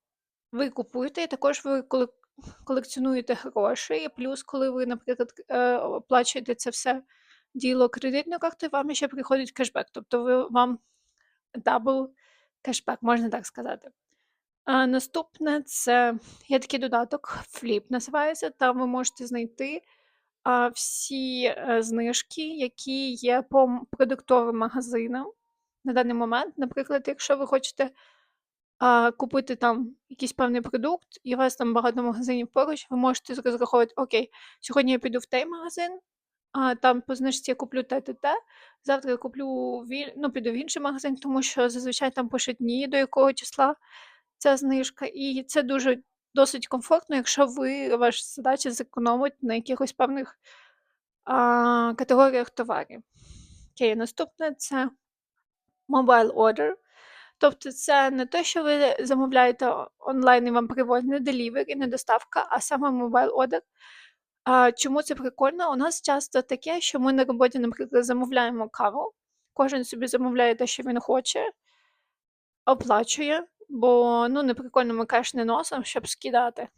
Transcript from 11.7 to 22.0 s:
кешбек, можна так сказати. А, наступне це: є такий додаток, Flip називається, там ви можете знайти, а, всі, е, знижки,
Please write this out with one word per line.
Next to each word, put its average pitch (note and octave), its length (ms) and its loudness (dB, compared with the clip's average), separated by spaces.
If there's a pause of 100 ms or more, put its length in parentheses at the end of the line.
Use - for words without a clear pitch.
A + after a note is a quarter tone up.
кешбек, - 400 -6
можна A#3 260 2
так - 180 -6
сказати. - 440 -12 (760)
А, C4 220 2
наступне D4 760 -2
це: A#3+ 520 2 (340)
є C4+ 100 4
такий C4 220 -4
додаток, A#3+ 580 -4 (100)
Flip G#3+ 420 -4
називається, D4 600 -2
там B3+ 280 0
ви B3+ 80 -2
можете B3 400 -4
знайти, B3 560 -6 (600)
а, B3 260 2
всі, B3+ 760 -6
е, A#3+ 380 0
знижки, A#3 600 -4